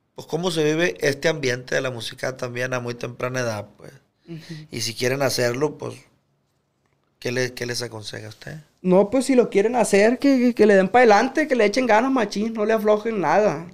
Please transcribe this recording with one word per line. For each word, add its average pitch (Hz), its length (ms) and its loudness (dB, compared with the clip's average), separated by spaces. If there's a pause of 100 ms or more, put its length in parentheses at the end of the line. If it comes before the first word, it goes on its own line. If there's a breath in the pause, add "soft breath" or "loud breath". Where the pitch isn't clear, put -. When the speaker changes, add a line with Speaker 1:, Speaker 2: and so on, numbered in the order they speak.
(160)
Speaker 1:
Pues, - 120 -20
¿cómo 170 240 -4
se 160 120 -2
vive 160 380 -2
este 139 260 0
ambiente 131 480 -4
de 139 60 0
la 131 100 -6
música 131 460 -10
también 127 360 -8
a 127 60 -4
muy 120 140 -8
temprana 123 480 -8
edad, 110 260 -6 (100)
pues? - 140 -20 (360)
Speaker 2:
Ujú. 165 260 -16 (180)
Speaker 1:
Y 117 100 -8
si 113 120 -6
quieren 127 280 -2
hacerlo, 127 560 -2
pues, 117 180 -10 (1200)
¿qué 123 120 -6
le, 127 220 -2
qué 120 120 -8
les 120 160 -8
aconseja 110 480 -12
usted? 143 280 -16 (240)
Speaker 2:
No, 185 280 4
pues, 262 160 0
si 269 100 2
lo 226 140 4
quieren 208 260 2
hacer, 220 440 4
que, 269 200 4
que, 240 140 2
que 208 120 4
le 208 100 6
den 190 140 4
pa' 240 100 4
adelante, 247 480 4
que 277 80 0
le 226 100 4
echen 240 220 0
ganas, 226 240 4
machín, 220 420 -2
no 220 120 -2
le 220 80 2
aflojen 214 460 0
nada. 165 540 2